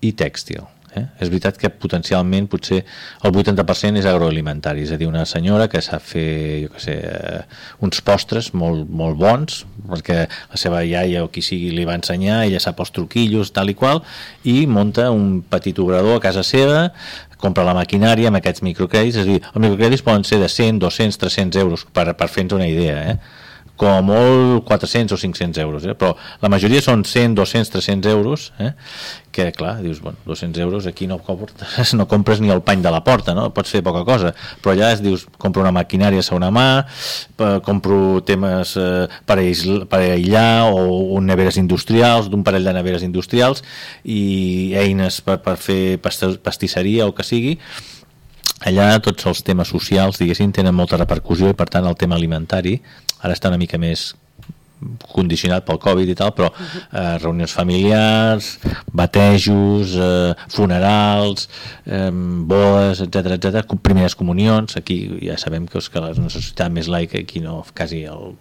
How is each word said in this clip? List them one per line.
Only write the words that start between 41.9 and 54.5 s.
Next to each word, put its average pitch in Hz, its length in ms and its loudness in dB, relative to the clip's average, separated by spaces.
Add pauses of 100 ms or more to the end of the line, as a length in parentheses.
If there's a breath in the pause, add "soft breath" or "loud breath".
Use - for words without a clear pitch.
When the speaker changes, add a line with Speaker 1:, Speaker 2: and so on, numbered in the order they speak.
Speaker 1:
d'un 101 160 0
parell 95 240 2
de 92 80 -2
neveres 90 240 -2
industrials 120 600 0 (400 loud breath)
i 95 760 -2
eines 98 420 0
per, 95 220 -2
per 92 160 -2
fer 95 400 0
pasta-, 92 400 -4
pastisseria 101 720 0
o - 20 -8
que - 140 -8
sigui». 120 320 -2 (1080 loud breath)
Allà 101 380 4
tots - 260 -2
els 87 160 -2
temes 90 240 0
socials, 95 480 0
diguéssim, 92 380 0
tenen 92 180 2
molta 90 240 2
repercussió 85 540 2
i, 98 80 0
per 87 100 2
tant, 92 160 0
el 87 160 0
tema 87 160 0
alimentari 85 640 -2 (460 loud breath)
ara 90 100 0
està - 160 -2
una 90 100 0
mica 85 200 -2
més 82 320 -4 (1040)